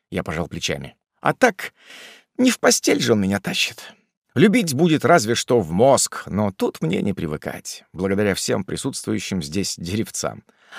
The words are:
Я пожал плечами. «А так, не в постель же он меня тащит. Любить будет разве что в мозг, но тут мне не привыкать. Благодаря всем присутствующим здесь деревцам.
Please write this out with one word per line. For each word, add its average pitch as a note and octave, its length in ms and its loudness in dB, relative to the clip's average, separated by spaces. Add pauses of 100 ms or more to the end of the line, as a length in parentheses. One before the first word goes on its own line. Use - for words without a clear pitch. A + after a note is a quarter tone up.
(100)
Я F#2 120 -4
пожал D#2+ 260 -4
плечами. D2 480 -8 (240)
«А D#3 140 2
так, - 400 0 (640)
не B3+ 120 4
в - 80 0
постель B3+ 420 2
же A#2+ 120 0
он G#2+ 80 4
меня G2 180 2
тащит. - 560 -6 (400)
Любить F#3 400 4
будет D#3 300 2
разве A#2+ 300 4
что A#2+ 260 2
в D#2+ 100 -2
мозг, A#2 560 2
но G2+ 240 -2
тут - 320 -6
мне D#3+ 200 -2
не G2+ 100 -2
привыкать. - 800 -8
Благодаря F#2+ 420 0
всем A2+ 300 -2
присутствующим G2 800 -4
здесь D#2+ 340 -4
деревцам. F2 640 -6 (360)